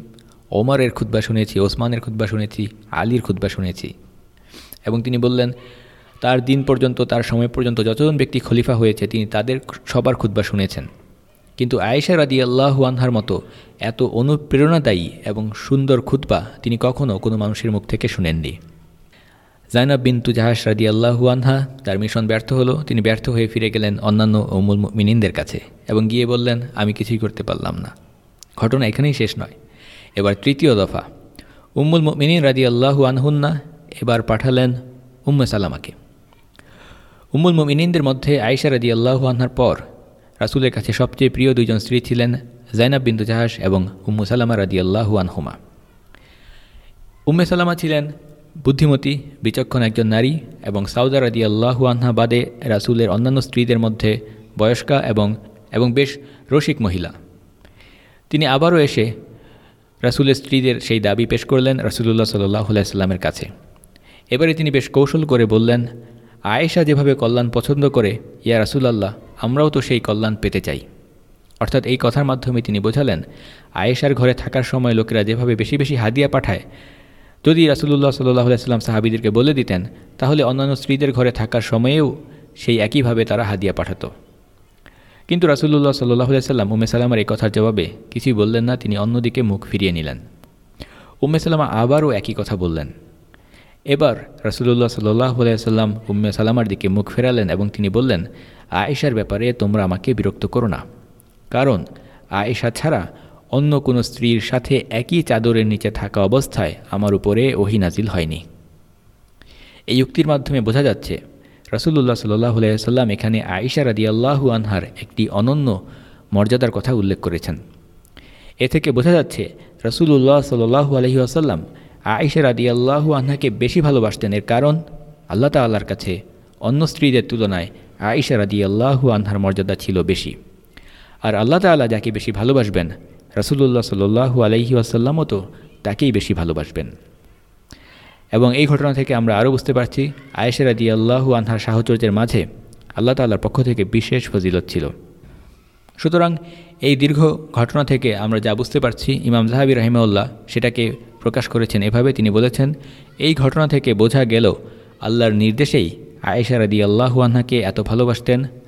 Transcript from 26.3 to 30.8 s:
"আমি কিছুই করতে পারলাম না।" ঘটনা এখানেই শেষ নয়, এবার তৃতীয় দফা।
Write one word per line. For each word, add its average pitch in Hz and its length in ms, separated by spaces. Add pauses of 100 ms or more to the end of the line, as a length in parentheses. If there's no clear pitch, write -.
"আমি 107 180
কিছুই 113 260
করতে 107 240
পারলাম 85 360
না।" - 180 (600)
ঘটনা 117 300
এখানেই 135 260
শেষ 113 260
নয়, - 140 (640)
এবার 101 260
তৃতীয় 139 320
দফা। 95 280 (720)